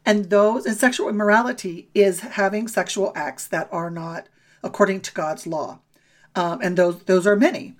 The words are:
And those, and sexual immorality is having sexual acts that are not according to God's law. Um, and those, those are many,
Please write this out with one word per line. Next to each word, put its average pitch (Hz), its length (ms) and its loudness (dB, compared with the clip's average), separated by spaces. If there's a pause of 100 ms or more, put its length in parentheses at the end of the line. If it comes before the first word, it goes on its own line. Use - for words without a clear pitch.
And 208 240 2
those, 208 380 4
and 220 100 -2
sexual 247 320 0
immorality 208 880 0
is 196 240 4
having 214 480 -2
sexual 190 480 -2
acts 147 320 -8
that 160 240 -4
are 170 180 -6
not 165 400 -10 (320)
according 190 400 0
to - 120 -12
God's 156 340 -6
law. 143 320 -8 (560)
Um, 175 260 -2
and 180 160 -2
those, 175 280 2
those 185 200 2
are 208 100 6
many, 262 440 0